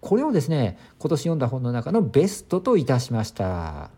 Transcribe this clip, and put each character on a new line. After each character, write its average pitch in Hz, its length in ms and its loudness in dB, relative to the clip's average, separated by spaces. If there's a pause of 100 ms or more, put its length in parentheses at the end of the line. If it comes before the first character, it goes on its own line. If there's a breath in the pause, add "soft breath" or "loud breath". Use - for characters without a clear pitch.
こ 196 160 0
れ 269 60 2
を 311 80 0
で 180 100 2
す 135 80 -4
ね、 131 280 0 (220 loud breath)
今 156 100 -4
年 160 100 0
読 165 160 -2
ん 156 40 -2
だ 127 80 0
本 131 160 -4
の 120 80 -2
中 120 200 -4
の 214 120 2
ベ 143 240 4
ス - 160 -6
ト 185 180 -2
と 240 160 2
い 139 80 2
た 127 140 2
し - 120 -6
ま 113 120 0
し - 80 -8
た。 85 680 -6